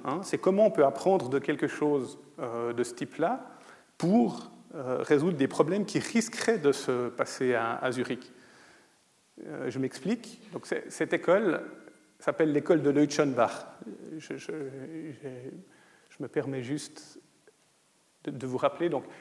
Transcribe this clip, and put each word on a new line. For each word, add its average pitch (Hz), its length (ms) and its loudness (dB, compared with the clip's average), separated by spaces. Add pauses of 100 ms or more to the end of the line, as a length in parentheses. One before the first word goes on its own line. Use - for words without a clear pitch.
hein. 147 180 -2
C'est - 160 -4
comment 196 300 4
on - 20 6
peut 147 160 6
apprendre 139 440 2
de 135 100 2
quelque 147 280 0
chose, 143 520 0 (200)
euh, 120 320 -4
de 120 120 0
ce - 100 -2
type-là 170 560 -4 (480)
pour, 196 540 2 (240)
euh, 127 240 -2
résoudre 156 360 4
des 135 120 4
problèmes 190 380 2
qui - 120 -4
risqueraient 226 640 0
de 214 120 6
se 123 380 0
passer 127 460 0
à, 113 220 0
à 127 140 0
Zurich. - 400 -4 (1160)
Euh, 139 240 -6
je 131 80 -6
m'explique. - 600 -4 (140)
Donc, - 140 -10
c'est, - 240 -4
cette 160 220 -2
école 175 500 2 (560)
s'appelle 156 320 2
l'école 147 320 4
de 143 80 6
Leuchtenbach. 143 760 2 (540)
Je, 135 180 -10
je, - 140 -10
je, 143 760 -10 (840)
je - 140 -20
me 127 40 -6
permets 135 340 -4
juste - 580 -8 (1080)
de, 151 40 -4
de 135 160 -8
vous 127 120 -4
rappeler. 151 320 0
Donc, 143 160 -2 (160)